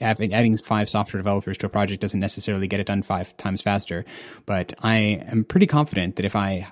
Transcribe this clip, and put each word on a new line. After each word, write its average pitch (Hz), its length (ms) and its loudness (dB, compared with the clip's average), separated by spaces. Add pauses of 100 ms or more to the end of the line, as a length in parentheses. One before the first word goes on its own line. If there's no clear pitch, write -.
add-, 110 180 2
adding 110 380 4
five 107 320 0
software 101 300 -2
developers 98 400 -2
to 104 80 -2
a - 20 0
project 101 320 0
doesn't 101 180 -2
necessarily 98 480 -2
get 101 120 -2
it 98 80 -4
done 98 160 0
five 92 340 -4
times 95 240 -4
faster. 101 420 -2 (440)
But 92 340 -2
I 113 140 4 (320)
am 110 160 0
pretty 185 240 4
confident 98 480 0
that 95 100 -2
if 98 100 -2
I, 98 360 0